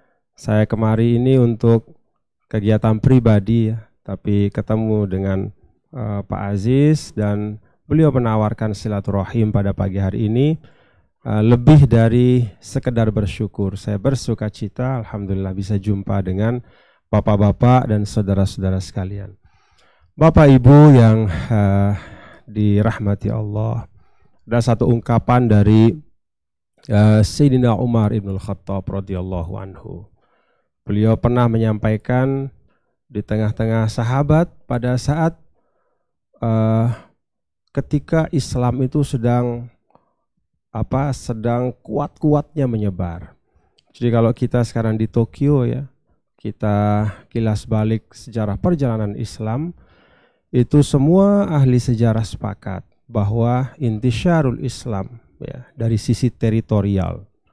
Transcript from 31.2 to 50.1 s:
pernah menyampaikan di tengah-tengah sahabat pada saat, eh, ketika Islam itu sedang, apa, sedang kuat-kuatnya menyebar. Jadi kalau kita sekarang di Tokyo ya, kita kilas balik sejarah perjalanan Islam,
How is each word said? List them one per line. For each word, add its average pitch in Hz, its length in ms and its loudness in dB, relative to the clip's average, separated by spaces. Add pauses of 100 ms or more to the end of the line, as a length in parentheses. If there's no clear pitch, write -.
pernah 120 320 2
menyampaikan 113 960 -2 (640)
di 104 80 -8
tengah-tengah 110 720 -2
sahabat 143 560 0 (160)
pada 123 320 -4
saat, 160 400 -2 (1040)
eh, 113 480 0 (880)
ketika 160 560 -4
Islam 127 560 -2
itu 147 160 -2
sedang, 120 640 -4 (1040)
apa, 131 400 -4
sedang 120 720 -6
kuat-kuatnya 147 800 -2
menyebar. 92 720 -6 (560)
Jadi 120 160 -2
kalau 117 240 2
kita 120 320 -2
sekarang 110 320 -4
di 110 80 -2
Tokyo 123 640 -2
ya, 127 240 -8 (500)
kita 104 640 -2 (240)
kilas 110 400 -4
balik 110 400 -2
sejarah 107 480 -8
perjalanan 117 560 -2
Islam, 117 560 -8 (800)